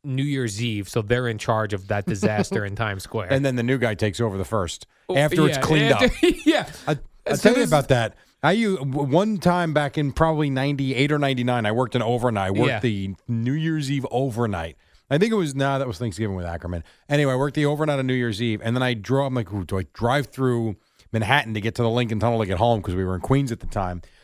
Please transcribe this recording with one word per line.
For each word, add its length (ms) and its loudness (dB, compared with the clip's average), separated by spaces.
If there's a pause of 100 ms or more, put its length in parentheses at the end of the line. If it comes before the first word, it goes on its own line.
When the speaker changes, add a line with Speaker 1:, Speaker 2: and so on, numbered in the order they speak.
Speaker 1:
New 220 -4
Year's 380 -2
Eve, 260 -4
so 140 -2
they're 260 0
in 100 -4
charge 360 0
of 140 -8
that 180 -2
disaster 580 0
Speaker 2:
<laughs> 20 -6
Speaker 1:
in 80 -6
Times 300 -4
Square. 280 -6
Speaker 2:
And 120 2
then 120 0
the 60 0
new 160 0
guy 160 0
takes 260 -2
over 160 0
the 80 -2
first 420 -4 (220)
Speaker 1:
Oh, 80 0
Speaker 2:
after 300 4
it's 120 2
Speaker 1:
yeah, 40 -2
Speaker 2:
cleaned 300 4
Speaker 1:
after, 140 4
Speaker 2:
up. 60 2 (100)
Speaker 1:
<laughs> 0 - (220)
yeah. 240 2 (200)
Speaker 2:
I, 40 -2
I'll 60 0 (280)
Speaker 1:
As 160 -2
Speaker 2:
tell 100 8
Speaker 1:
soon 60 4
Speaker 2:
you 40 4
Speaker 1:
as 80 2
Speaker 2:
about 180 4
that. 260 2 (280)
I 100 4
u-, 260 0
w-, 300 -2
one 300 2
time 340 2
back 260 0
in 140 0
probably 380 2
ninety-eight 640 0
or 80 2
ninety-nine, 460 2
I 60 2
worked 220 0
an 80 2
overnight. 460 0
I 20 -2
worked 180 2
Speaker 1:
Yeah. 120 -2
Speaker 2:
the 340 -2 (140)
New 260 -2
Year's 380 -2
Eve 180 -2
overnight. 640 -2 (320)
I 100 2
think 140 2
it 40 2
was, 180 0
nah, 240 0
that 80 -2
was 120 -6
Thanksgiving 380 -4
with 100 -6
Ackerman. 360 -6 (260)
Anyway, 240 2
I 40 0
worked 180 -2
the 120 2
overnight 340 0
on 80 -2
New 60 0
Year's 280 -2
Eve, 220 -2
and 100 -2
then 80 0
I 120 0
drove, 340 0
I'm 60 -4
like, 180 -4
"Ooh, 120 -4
do 140 -4
I 140 -4
drive 340 0
through 500 -2 (360)
Manhattan 420 2
to 60 -2
get 160 -4
to 60 0
the 80 2
Lincoln 300 0
Tunnel 200 2
to 60 0
get 120 -2
home?" 240 2
'Cause 120 -4
we 100 0
were 120 -2
in 60 -6
Queens 280 0
at 100 -6
the 60 -10
time. 360 -6 (220)